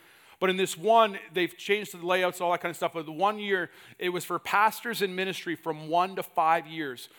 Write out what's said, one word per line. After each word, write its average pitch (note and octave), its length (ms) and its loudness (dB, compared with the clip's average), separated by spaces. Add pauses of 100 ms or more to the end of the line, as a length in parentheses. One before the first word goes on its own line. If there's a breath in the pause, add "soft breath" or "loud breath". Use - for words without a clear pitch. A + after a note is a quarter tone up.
(380 loud breath)
But F#3+ 120 2
in F#3 60 2
this F#3+ 220 0
one, G#3+ 400 6 (140)
they've E3+ 240 -2
changed G3+ 420 -2
the E3+ 80 -8
layouts, F3+ 340 2
all F3 120 2
that E3+ 80 0
kind F3+ 100 -4
of D#3 60 -8
stuff. F3 160 -2
But D#3+ 140 -6
the D#3+ 60 -10
one G3 280 0
year, F#3+ 300 -2 (280 loud breath)
it F3+ 120 -2
was F3 140 -4
for F3 140 -4
pastors G#3 640 0
in F#3 140 -2
ministry F#3 400 -4
from D#3 320 -8
one F3+ 260 2
to F#3 80 -4
five E3 440 2
years. D3+ 420 -8 (100)